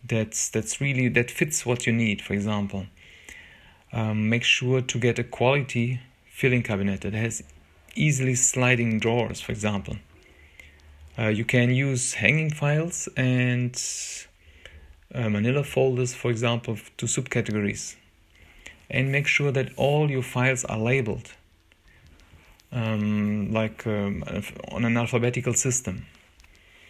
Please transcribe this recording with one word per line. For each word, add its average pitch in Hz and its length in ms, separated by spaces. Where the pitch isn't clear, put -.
that's, 110 420
that's - 320
really, 131 280
that 120 200
fits - 380
what 120 180
you 117 80
need, 113 300
for 98 100
example. 101 540
Um, 107 340
make 117 160
sure 127 380
to 127 160
get 117 220
a 120 40
quality 123 760
filing 123 320
cabinet 98 380
that 101 120
has 113 300
easily 131 380
sliding 120 680
drawers, 117 400
for - 120
example. 104 460
Uh, 113 80
you 110 180
can 123 240
use 131 460
hanging 151 340
files 151 680
and, 123 640
uh, 120 160
manila 120 340
folders, 127 500
for - 160
example, 117 440
f-, - 240
to - 80
subcategories. 110 880
And 135 220
make 143 160
sure 143 240
that 131 260
all 147 320
your 127 140
files 127 420
are 113 120
labeled, 117 560
um, 107 800
like, 110 360
um, 101 400
alph-, - 260
on 120 140
an 117 120
alphabetical 123 560
system. 104 520